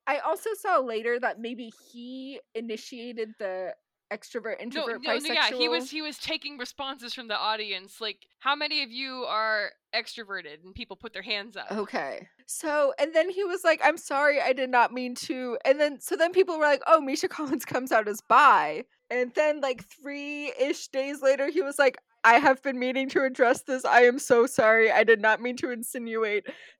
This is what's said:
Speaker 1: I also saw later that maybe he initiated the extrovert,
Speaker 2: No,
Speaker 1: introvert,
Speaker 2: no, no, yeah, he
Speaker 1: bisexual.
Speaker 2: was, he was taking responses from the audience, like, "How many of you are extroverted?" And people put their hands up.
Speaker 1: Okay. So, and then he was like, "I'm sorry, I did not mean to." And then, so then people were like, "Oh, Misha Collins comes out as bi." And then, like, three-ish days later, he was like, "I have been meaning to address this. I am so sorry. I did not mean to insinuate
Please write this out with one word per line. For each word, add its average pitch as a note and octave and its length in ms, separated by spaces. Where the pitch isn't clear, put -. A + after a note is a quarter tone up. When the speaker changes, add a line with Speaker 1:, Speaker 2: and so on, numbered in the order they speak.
Speaker 1:
I - 140
also D#4+ 280
saw F4+ 200
later A#3 420
that A3+ 180
maybe A#3 340
he C4 480
initiated A3+ 840
the F#3 360
extrovert, G#3+ 480
Speaker 2:
No, G#3 60
Speaker 1:
introvert, B3 380
Speaker 2:
no, A#3 140
no, D4 160
yeah, C#4+ 160
he B3 180
Speaker 1:
bisexual. A#3+ 40
Speaker 2:
was, B3 200
he D#4 120
was D4+ 160
taking D4 400
responses B3 560
from A#3+ 140
the G#3 80
audience, G3+ 640
like, G#3+ 260
"How C#4 180
many D4+ 260
of A#3 80
you B3+ 380
are G#3+ 440
extroverted?" F#3+ 720
And F#3 100
people G#3 220
put A3+ 160
their F#3+ 100
hands G#3 320
up. C#3 160
Speaker 1:
Okay. G3 580
So, D4 540
and D#4+ 160
then E4 160
he F#4+ 140
was F4 200
like, D#4+ 180
"I'm D4+ 140
sorry, C#4+ 420
I B3+ 140
did B3+ 160
not A#3+ 240
mean B3 220
to." B3+ 500
And C#4 160
then, D4 200
so - 160
then E4+ 160
people F4+ 260
were D4+ 60
like, C#4+ 220
"Oh, D#4+ 140
Misha C#4+ 280
Collins C#4+ 360
comes - 260
out A3 180
as G#3 120
bi." G#3+ 640
And B3 260
then, D4+ 280
like, B3+ 260
three-ish C#4+ 1000
days C4+ 340
later, C#4 260
he E4+ 140
was C#4 160
like, C4+ 180
"I A3+ 100
have C#4 280
been C4 160
meaning B3+ 320
to C#4+ 140
address C4 380
this. C4 240
I A#3+ 160
am B3 160
so A#3+ 260
sorry. A3 480
I G#3+ 120
did A3 180
not A3 180
mean A#3+ 180
to C4 120
insinuate A3+ 720